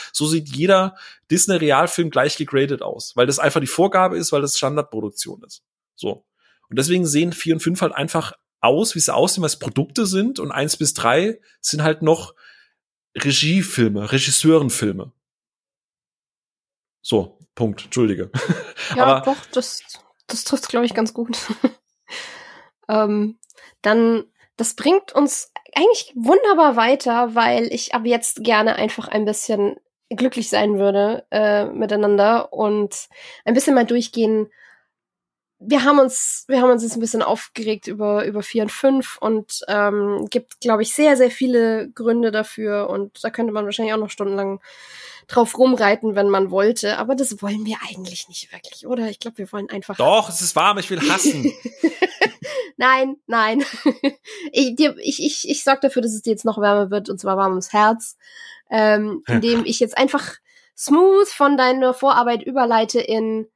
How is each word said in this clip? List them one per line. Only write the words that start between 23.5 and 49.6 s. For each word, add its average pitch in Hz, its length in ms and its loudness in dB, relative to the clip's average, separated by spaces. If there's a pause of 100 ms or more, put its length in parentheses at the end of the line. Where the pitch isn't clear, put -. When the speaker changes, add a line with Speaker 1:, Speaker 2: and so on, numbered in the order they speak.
Speaker 2:
dann, 226 440 4 (320)
das - 180 -2
bringt 370 380 0
uns - 380 0 (220)
eigentlich - 420 2
wunderbar 311 600 4
weiter, 240 580 2
weil 233 380 2
ich - 240 -6
ab 226 100 -2
jetzt 233 380 -2
gerne 220 320 2
einfach 220 320 -4
ein 214 160 -2
bisschen 208 540 -2 (320)
glücklich 240 400 -2
sein 208 300 2
würde, 202 520 0
äh, 208 340 2
miteinander 208 880 2
und 208 560 -2 (380)
ein 233 80 2
bisschen 269 200 4
mal 240 120 4
durchgehen. 220 640 0 (1080)
Wir 254 260 0
haben 285 120 4
uns, - 500 2
wir 262 140 2
haben 247 100 6
uns 233 120 2
jetzt 233 140 -4
ein - 20 -4
bisschen 226 220 -2
aufgeregt 220 640 -4
über, 208 380 -2
über 208 180 -6
vier 220 200 -2
und 208 80 -4
fünf 269 500 0
und, 214 480 -4
ähm, 202 600 0
gibt, - 300 -6
glaub 220 220 2
ich, 226 120 -4
sehr, 294 220 6
sehr 247 160 6
viele 233 600 0
Gründe 233 400 0
dafür 214 580 -4
und 202 340 -8
da 226 60 -4
könnte 233 240 -4
man 208 100 -4
wahrscheinlich 214 300 -4
auch 220 60 0
noch 214 100 -4
stundenlang 196 500 -4 (680)
drauf 233 300 2
rumreiten, 220 580 2
wenn 202 120 2
man 190 240 0
wollte, 208 460 0
aber 233 180 -2
das 247 260 -4
wollen 208 240 -6
wir 214 120 -6 (120)
eigentlich 185 380 -14
nicht - 240 -16
wirklich, - 340 -20
oder? 226 240 -4
Ich - 120 -12
glaub, 226 160 -14
wir 196 160 -12
wollen 208 160 -8